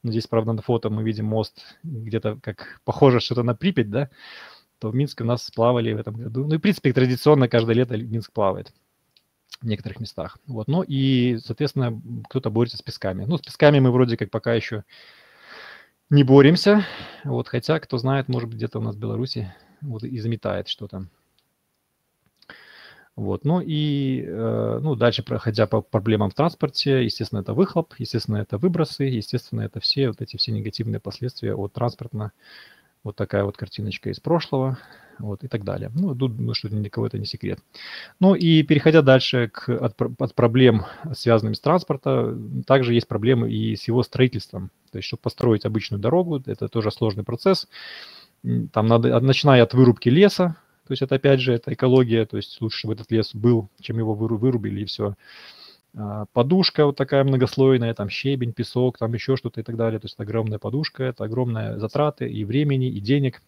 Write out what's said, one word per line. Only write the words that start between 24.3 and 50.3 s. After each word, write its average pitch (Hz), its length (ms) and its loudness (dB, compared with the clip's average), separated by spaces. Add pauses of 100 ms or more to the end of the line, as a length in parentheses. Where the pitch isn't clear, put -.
ну, 147 140 -2
дальше, 117 280 2
проходя 113 440 0
по 110 140 0
проблемам 104 500 0
в - 20 -20
транспорте, 143 720 0
естественно, 107 380 -4
это 107 120 -6
выхлоп, 165 460 -2
естественно, 110 380 -4
это 104 200 -6
выбросы, 160 460 -2
естественно, 120 580 -4
это 107 180 -8
все - 280 0
вот 110 140 -6
эти - 160 -12
все - 140 -4
негативные 107 480 -6
последствия 107 540 -8
от 101 200 -8
транспортно. - 580 -6 (720)
Вот 104 120 -12
такая 101 280 -2
вот 101 120 -4
картиночка 104 540 -10
из 98 100 -8
прошлого, 135 600 0 (400)
вот, 104 240 -10
и 127 40 -12
так 107 160 -6
далее. 98 300 -6
Ну, 160 220 -2
тут, 123 240 -4
ну, 117 160 -4
что - 140 -8
ни 104 100 -4
для 104 100 -4
кого 113 160 -4
это 113 140 -6
не 104 60 -8
секрет. - 340 -8 (600)
Ну, 190 140 6
и 165 300 4
переходя 156 400 6
дальше 131 460 4
к, - 200 -10
от 117 260 -2
пр-, 123 220 -4
от 131 160 -4
проблем, 117 520 4 (280)
связанными 113 400 2
с - 60 -8
транспортом, 127 1040 -2
также 127 320 4
есть 117 120 2
проблемы 113 440 0
и 110 240 -2
с - 120 -8
его 117 160 2
строительством. 104 680 -2 (200)
То - 60 -10
есть, 98 100 -10
чтобы - 140 -10
построить 110 440 0
обычную 107 360 -4
дорогу, 151 440 0
это 110 220 -8
тоже 107 220 -4
сложный 107 360 -4
процесс. 180 420 0 (760)
М, 117 260 -2
там 110 180 0
надо, 117 280 4
от, 120 60 4
начиная 131 400 6
от 117 120 4
вырубки 123 360 6
леса, 175 460 4 (320)